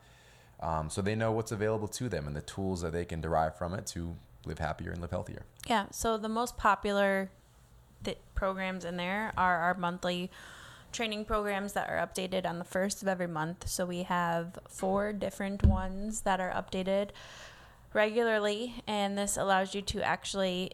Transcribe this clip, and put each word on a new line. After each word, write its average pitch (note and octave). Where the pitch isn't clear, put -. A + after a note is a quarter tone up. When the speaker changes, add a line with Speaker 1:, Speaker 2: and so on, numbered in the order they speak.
Speaker 1:
um, D#2
so G2+
they G#2
know A2+
what's A2
available G#2+
to -
them D#2
and D2
the D2+
tools F#2+
that E2
they F2
can E2+
derive D#2+
from F2
it -
to E2+
live D#2+
happier E2
and F2
live E2+
healthier. F#2+
Speaker 2:
Yeah, A3
so A3+
the G#3+
most A#3
popular G3
th-, -
programs F#3+
in F3
there F#3+
are F3+
our F3
monthly F3+
training G#3+
programs G3+
that -
are D#3+
updated F#3
on E3+
the F3+
first F#3+
of F#3+
every F3+
month. E3
So -
we F3
have E3+
four G3
different G3
ones F#3+
that F#3+
are F#3
updated F#3+
regularly, A3
and G3+
this G3+
allows G3
you G3+
to G3
actually F#3